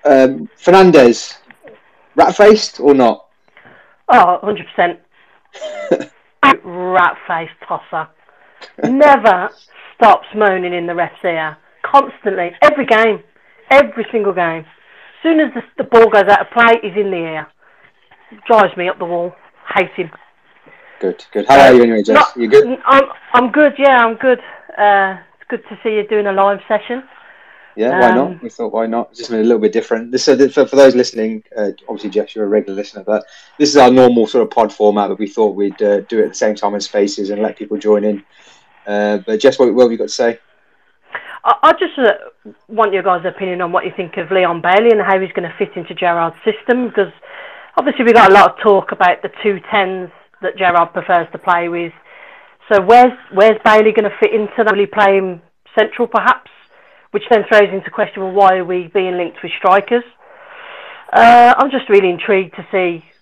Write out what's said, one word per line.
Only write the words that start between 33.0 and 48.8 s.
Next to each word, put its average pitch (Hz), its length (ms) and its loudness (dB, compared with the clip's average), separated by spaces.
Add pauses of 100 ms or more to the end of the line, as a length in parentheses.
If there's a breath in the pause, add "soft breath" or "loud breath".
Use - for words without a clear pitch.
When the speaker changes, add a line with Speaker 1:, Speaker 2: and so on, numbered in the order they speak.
Speaker 1:
but 104 200 -4 (360 soft breath)
this 147 100 0
is 139 80 2
our 127 140 6
normal 123 340 4
sort 117 180 0
of - 60 -4
pod 110 240 -2
format, 104 360 0
but 98 100 -8
we 104 80 -6
thought 101 280 -4
we'd, 101 280 -6
uh, 101 180 0
do 110 180 -6
it 107 40 2
at - 60 -2
the - 60 -16
same 107 200 -2
time 104 180 -4
as 101 120 -8
Spaces 101 440 -4
and 101 140 -8
let 107 120 -6
people 107 220 -10
join 104 260 0
in. 104 200 -4 (640 soft breath)
Uh, 104 320 -4
but 107 200 -6
Jess, 131 200 2
what, 123 160 2
what 123 80 4
have 117 80 2
you 113 80 -8
got - 60 -6
to - 40 -12
say? 117 300 -4 (1040 loud breath)
Speaker 2:
I, - 180 0
I - 120 2
just, - 260 -6
uh, 226 140 2 (540)
want 214 260 -2
your 185 100 -4
guys' 180 220 -2
opinion 180 360 -8
on 170 100 -6
what 180 140 -4
you 185 100 -10
think 175 220 -12
of 170 140 -8
Leon 170 300 -2
Bailey 202 280 2
and 214 120 2
how 190 180 0
he's 185 140 -8
gonna 175 260 -10
fit 190 180 -8
into 175 160 -14
Gerrard's 170 500 -4
system, 240 440 -4
because 190 260 -4 (640 loud breath)
obviously 262 300 -2
we 233 80 4
got 190 180 6
a - 20 6
lot 185 200 6
of - 100 -20
talk 202 280 2